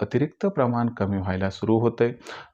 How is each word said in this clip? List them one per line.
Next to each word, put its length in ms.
अतिरिक्त 440
प्रमाण 440
कमी 280
व्हायला 320
सुरू 300
होते. 320